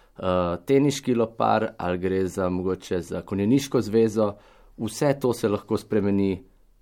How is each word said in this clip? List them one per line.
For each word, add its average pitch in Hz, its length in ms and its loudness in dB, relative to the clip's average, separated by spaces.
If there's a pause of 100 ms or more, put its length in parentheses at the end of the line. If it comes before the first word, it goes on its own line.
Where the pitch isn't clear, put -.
(180)
eh, 90 380 0 (100)
teniški 139 480 2
lopar, 110 540 0 (100)
ali 90 200 -2
gre 92 280 0
za, 90 220 -2
mogoče 92 520 -4
za 87 220 -8
konjeniško 117 580 0
zvezo, 107 520 2 (460)
vse 135 420 0
to 123 120 2
se 113 160 -2
lahko 104 280 -2
spremeni, 98 640 0 (400)